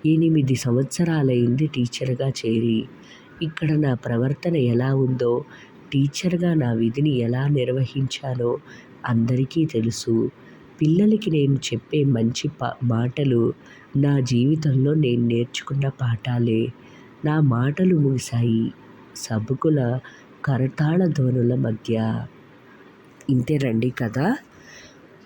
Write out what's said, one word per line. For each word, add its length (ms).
ఎనిమిది 480
సంవత్సరాలైంది 1120
టీచర్గా 600
చేరి. 560
ఇక్కడ 300
నా 220
ప్రవర్తన 640
ఎలా 380
ఉందో, 500
టీచర్గా 640
నా 180
విధిని 380
ఎలా 380
నిర్వహించానో 1080
అందరికీ 580
తెలుసు. 680
పిల్లలకి 480
నేను 240
చెప్పే 500
మంచి 440
ప-, 360
మాటలు 680
నా 240
జీవితంలో 760
నేను 320
నేర్చుకున్న 600
పాఠాలే. 800
నా 160
మాటలు 580
ముగిశాయి 760
సభికుల 840
కరతాళ 600
ధ్వనుల 480
మధ్య. 720
ఇంతేనండి 600
కథ. 460